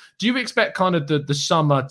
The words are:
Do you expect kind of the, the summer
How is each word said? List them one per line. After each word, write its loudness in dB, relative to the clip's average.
Do -2
you 0
expect -2
kind 0
of 0
the, 0
the -2
summer 2